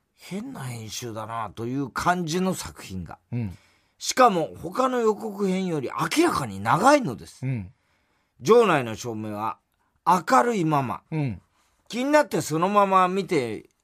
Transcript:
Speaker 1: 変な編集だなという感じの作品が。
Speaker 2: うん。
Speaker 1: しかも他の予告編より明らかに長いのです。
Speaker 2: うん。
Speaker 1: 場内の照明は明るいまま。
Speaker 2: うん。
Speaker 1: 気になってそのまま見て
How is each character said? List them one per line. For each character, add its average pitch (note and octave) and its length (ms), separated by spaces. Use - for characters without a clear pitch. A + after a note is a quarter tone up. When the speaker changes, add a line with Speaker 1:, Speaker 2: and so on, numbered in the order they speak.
Speaker 1:
変 A3+ 360
な - 80
編 A#2 280
集 A2+ 240
だ G#2+ 140
な A2+ 280
と A2+ 120
い B2 100
う C#3 140
感 F3+ 360
じ E3 140
の F#3 140
作 - 280
品 F#2 200
が。 - 160
Speaker 2:
う A#2+ 40
ん。 G#2 220
Speaker 1:
し - 160
か B3+ 160
も D#3+ 200
他 A3 280
の B3 120
予 A3 160
告 G#3 320
編 F#3 180
よ D#3+ 140
り A#2 100
明 E4 80
ら D#4+ 60
か C#3 160
に G2 140
長 E3 340
い C#4+ 80
の C#3 140
で E2 100
す。 - 180
Speaker 2:
う B2+ 40
ん。 G#2+ 240
Speaker 1:
場 A3 260
内 D3+ 160
の A2 140
照 A#2+ 180
明 G#2+ 180
は G#2 260
明 F#3 360
る A#3+ 140
い F3 80
ま D3 180
ま。 G#2+ 280
Speaker 2:
う D#3+ 60
ん。 B2+ 240
Speaker 1:
気 A#3+ 160
に C#4+ 60
な D4+ 120
っ D4 40
て A3 140
そ D3+ 180
の F3+ 100
ま G3+ 180
ま F#3 220
見 F#3 180
て B2 440